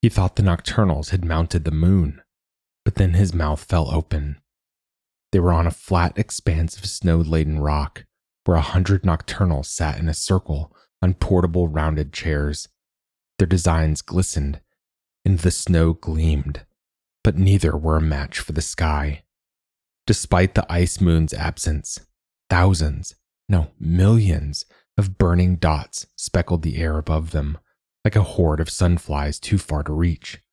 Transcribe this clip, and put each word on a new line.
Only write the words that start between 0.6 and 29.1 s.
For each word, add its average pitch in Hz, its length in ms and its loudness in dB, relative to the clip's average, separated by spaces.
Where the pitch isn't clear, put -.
had 90 160 -4
mounted 82 400 -2
the 80 60 -2
moon, 80 500 2
but - 100 -2
then 90 200 2
his 92 180 2
mouth 76 280 -2
fell 78 320 0
open. 73 480 -4
They 95 80 4
were 87 100 4
on 85 160 2
a 82 40 0
flat 87 460 -2
expanse 82 600 -2
of - 80 -14
snow-laden 80 760 0
rock, 73 460 -4
where 90 100 4
a 80 60 4
hundred 92 420 0
Nocturnals 82 640 0
sat - 340 -4
in 82 80 -2
a 78 60 -2
circle 78 600 -2
on 92 140 2
portable 87 520 0
rounded 76 460 -2
chairs. 73 560 -4
Their 92 80 4
designs 80 540 2
glistened, 71 600 -4
and 95 140 2
the 87 120 0
snow 82 420 2
gleamed, 78 720 -2
but 76 140 2
neither 92 400 2
were 78 200 0
a 80 40 2
match 71 380 -4
for - 140 -10
the 76 80 -2
sky. 73 640 -4
Despite 95 480 0
the - 160 -2
ice 87 280 0
moon's 82 340 2
absence, - 680 -6
thousands, 85 680 0
no, 85 320 0
millions, 87 840 2
of 95 200 -2
burning 90 400 4
dots - 580 -2
speckled 85 480 -2
the 82 140 -4
air 78 200 -2
above 78 340 -4
them, 73 280 -4
like 110 120 0
a 104 80 4
horde 78 360 0
of 80 100 -2
sunflies 76 680 -2